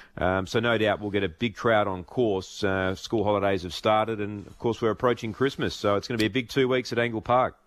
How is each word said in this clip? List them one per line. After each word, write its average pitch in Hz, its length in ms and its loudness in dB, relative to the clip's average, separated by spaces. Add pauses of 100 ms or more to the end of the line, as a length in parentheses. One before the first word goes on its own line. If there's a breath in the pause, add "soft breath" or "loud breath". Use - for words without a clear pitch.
(180 loud breath)
um, 92 280 0
so 120 120 -2
no 117 180 2
doubt 104 240 2
we'll 104 120 -6
get 98 120 2
a 92 40 0
big 110 260 -4
crowd 110 320 2
on 92 160 -4
course. 104 600 -2
Uh, 95 320 0
school 107 280 -2
holidays 98 380 2
have 90 100 -8
started, 107 480 0
and 104 280 -8
of - 100 -20
course 113 240 -2
we're 113 80 4
approaching 117 420 0
Christmas, 131 420 -2
so 101 200 0
it's 101 140 -2
gonna 120 100 -2
be 110 80 2
a - 20 0
big 117 220 -4
two 127 180 2
weeks 127 240 -2
at 117 60 -2
Angle 117 240 -2
Park. 120 340 2 (100)